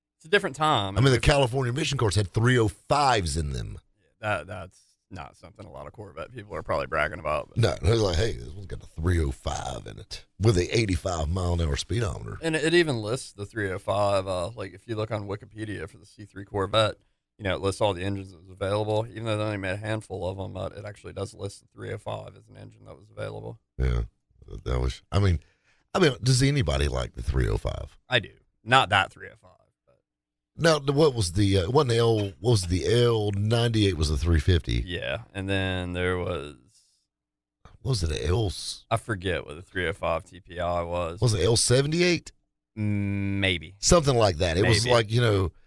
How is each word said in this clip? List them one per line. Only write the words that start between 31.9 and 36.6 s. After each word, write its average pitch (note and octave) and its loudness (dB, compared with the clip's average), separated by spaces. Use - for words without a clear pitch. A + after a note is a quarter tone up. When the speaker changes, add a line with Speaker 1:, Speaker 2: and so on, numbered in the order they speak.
Speaker 2:
the A2+ 4
L, A2+ 4
what A#2 2
was G2+ 4
the E2+ 0
L A2 2
ninety-eight G#2+ 2
was D2 0
the D#2 0
three E2 4
fifty? A#1 2
Speaker 1:
Yeah, E2 -6
and F#2+ -6
then F#2 -2
there F2+ 0
was D#2 -6